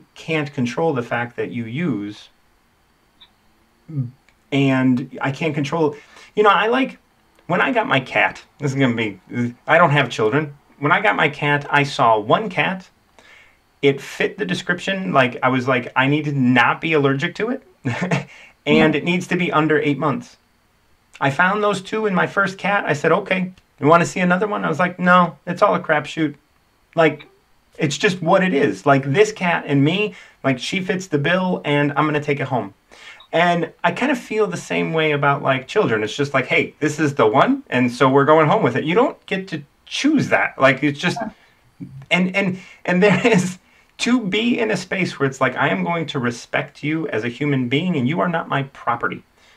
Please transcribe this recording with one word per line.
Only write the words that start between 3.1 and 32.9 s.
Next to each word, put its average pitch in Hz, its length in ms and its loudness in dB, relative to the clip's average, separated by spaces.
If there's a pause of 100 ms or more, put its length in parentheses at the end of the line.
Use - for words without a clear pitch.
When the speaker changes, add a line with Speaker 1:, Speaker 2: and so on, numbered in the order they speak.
Speaker 1:
and 131 680 2
I 135 100 -2
can't 151 240 -4
control," 151 400 0 (400)
you 208 80 2
know, 208 60 8
I 196 180 4
like, 254 320 -2 (480)
when 180 140 0
I 277 100 0
got 220 160 0
my 135 120 2
cat, 101 440 -2 (160)
this 139 120 -2
is 131 60 -4
gonna 131 160 2
be, 104 260 -4 (460)
I 151 120 4
don't 170 140 4
have 139 180 2
children. 131 460 0 (240)
When 147 120 0
I 190 100 2
got 202 140 0
my 165 140 2
cat, 147 400 -2
I 147 140 2
saw 120 360 2
one 170 300 0
cat. 175 400 -4 (920)
It 139 200 2
fit - 380 -6
the 208 60 -4
description. 180 680 -4
Like, 123 300 2
I 127 60 4
was 127 180 -2
like, 123 280 -2
"I 131 120 2
need 147 180 0
to 151 60 -4
not 127 500 2
be 160 120 -2
allergic 143 420 0
to 220 140 -4
it." 269 140 -6 (200)
<laughs> 151 460 -4 (360)
And 156 280 4
Speaker 2:
Yeah. 147 60 0
Speaker 1:
it 143 60 -6
needs 175 220 0
to 175 100 -2
be 175 120 -2
under 151 300 2
eight 147 180 0
months. 139 380 -4 (840)
I 170 80 2
found 185 340 0
those 202 180 0
two 220 240 -4
in 196 80 0
my 165 140 2
first 190 300 -2
cat. 202 280 -2
I 160 60 -2
said, 156 220 0
"Okay, 185 400 -2 (260)
you 127 80 0
wanna 170 180 6
see 190 140 -6
another 180 260 2
one?" 202 200 -4
I - 20 -2
was 160 100 -2
like, 180 220 -2
"No, 180 460 4
it's 175 160 -2
all 202 120 4
a 180 60 0
crapshoot." 151 560 -2 (600)
Like, 160 320 2 (500)
it's 151 200 -2
just 202 240 0
what 180 220 4
it 185 100 0
is. - 320 0
Like, 139 180 4
this 196 280 2
cat 175 360 -2
and 143 180 4
me, 196 300 0 (280)
like, 131 160 -2
she 185 220 -6
fits 185 260 -4
the 147 100 -2
bill 180 460 0
and 147 320 0
I'm 147 100 2
gonna 151 140 -2
take 143 220 -4
it 131 80 -6
home. 104 240 -4 (580)